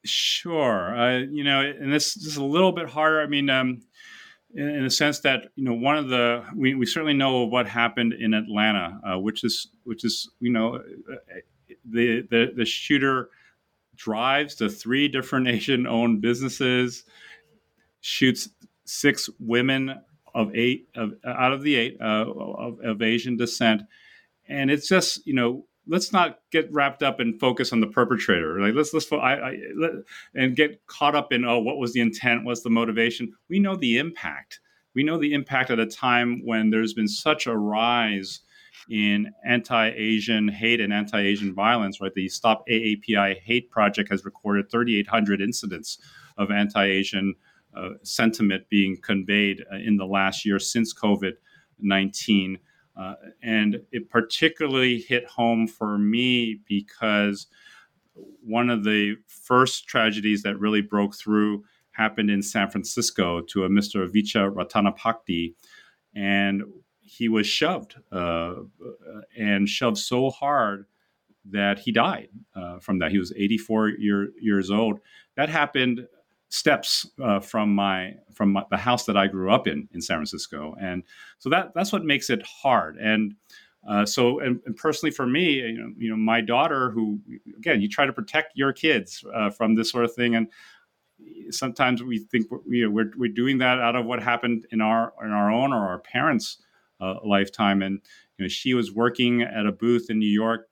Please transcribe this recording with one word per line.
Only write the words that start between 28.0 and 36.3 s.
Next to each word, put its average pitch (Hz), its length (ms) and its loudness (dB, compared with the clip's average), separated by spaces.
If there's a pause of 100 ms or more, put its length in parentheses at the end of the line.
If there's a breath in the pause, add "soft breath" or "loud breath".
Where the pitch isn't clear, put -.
Like, 101 160 2
let's, 147 200 0
let's, 156 100 0
fo-, 151 140 -2
I, 127 320 0
I, - 80 -10 (200)
let, 165 120 0 (440 loud breath)
and 131 220 2
get 151 300 2
caught 143 280 0
up 147 160 0
in, 123 140 2
oh, 120 140 2
what 120 180 -2
was 123 160 -4
the 127 80 0
intent? 117 440 0
What's 120 180 -4
the 120 80 -4
motivation? 113 640 0 (160)
We 185 100 2
know 196 160 2
the 123 220 2
impact. 110 640 -6 (340)
We 135 100 0
know 156 140 0
the 147 160 0
impact 135 360 -2
at 117 80 2
a 113 80 2
time 120 580 2